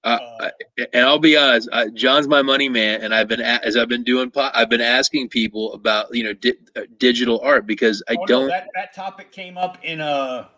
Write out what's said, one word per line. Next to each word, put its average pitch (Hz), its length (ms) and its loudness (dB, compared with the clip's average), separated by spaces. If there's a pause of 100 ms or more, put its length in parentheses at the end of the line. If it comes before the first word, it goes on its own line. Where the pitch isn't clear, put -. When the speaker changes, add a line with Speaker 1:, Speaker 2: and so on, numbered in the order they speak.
Speaker 1:
Uh, - 20 -2
Speaker 2:
uh, 117 440 -4 (280)
Speaker 1:
I, 123 140 -6
and 123 120 4
I'll 143 140 4
be 156 180 6
honest, 123 360 4
uh, 117 220 0
John's 131 340 2
my 143 140 4
money 135 260 2
man, 110 340 0
and 110 100 -4
I've 110 140 2
been 113 140 -4
a-, 117 240 0
as 113 120 0
I've 117 120 2
been 120 160 -4
doing 123 260 0
po-, 135 240 -2
I've 117 140 2
been 117 120 2
asking 123 500 0
people 110 420 -4
about, 107 420 -2
you 117 80 -2
know, 107 100 -6
di-, 120 220 -2 (220)
uh, 107 60 -10 (160)
digital 120 420 2
art 123 260 2
because 107 420 0
I 117 40 -2
Speaker 2:
Oh, 117 80 -4
no, - 60 -6
Speaker 1:
don't 131 220 2
Speaker 2:
that, 185 280 -4
that 196 180 -10
topic 190 380 -14
came 180 260 -16
up 180 240 -6
in 160 180 -10
a 135 580 -4